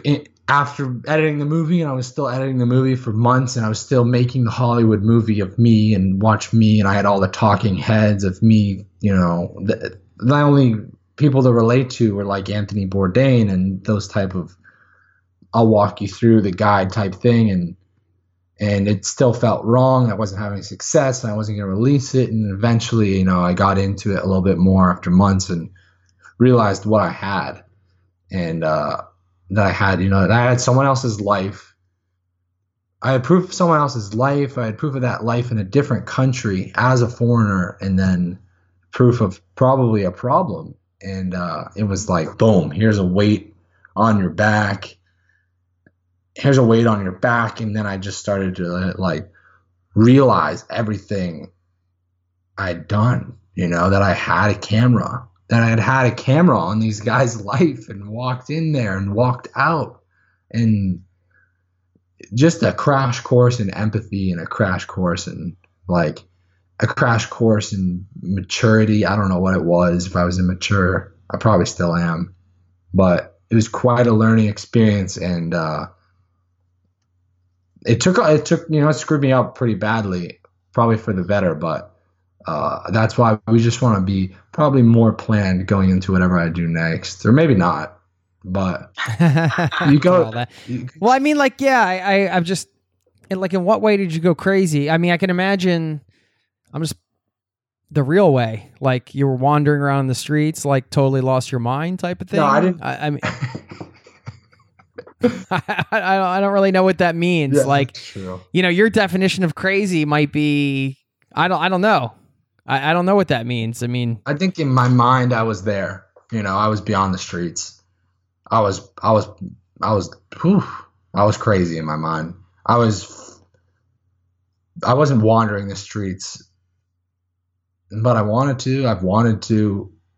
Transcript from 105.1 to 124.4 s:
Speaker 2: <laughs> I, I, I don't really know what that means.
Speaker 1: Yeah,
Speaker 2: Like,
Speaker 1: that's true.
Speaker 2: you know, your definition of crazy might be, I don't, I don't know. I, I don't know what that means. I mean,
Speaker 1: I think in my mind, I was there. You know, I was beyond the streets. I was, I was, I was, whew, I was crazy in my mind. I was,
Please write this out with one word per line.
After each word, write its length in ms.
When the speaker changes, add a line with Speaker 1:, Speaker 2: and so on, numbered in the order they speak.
Speaker 2:
<laughs> 280
I, 420
I, 460
I 20
don't 120
really 200
know 100
what 160
that 160
means. 420
Speaker 1:
Yeah, 80
Speaker 2:
Like, 300
Speaker 1:
that's 120
true. 340
Speaker 2:
you 100
know, 60
your 220
definition 540
of 100
crazy 500
might 280
be, 680
I 140
don't, 120
I 80
don't 120
know. 320
I, 240
I 20
don't 140
know 80
what 140
that 180
means. 360
I 40
mean, 400
Speaker 1:
I 80
think 240
in 100
my 200
mind, 440
I 100
was 220
there. 420
You 120
know, 140
I 120
was 120
beyond 340
the 40
streets. 640
I 100
was, 300
I 100
was, 160
I 120
was, 220
whew, 240
I 100
was 120
crazy 420
in 60
my 120
mind. 380
I 120
was, 640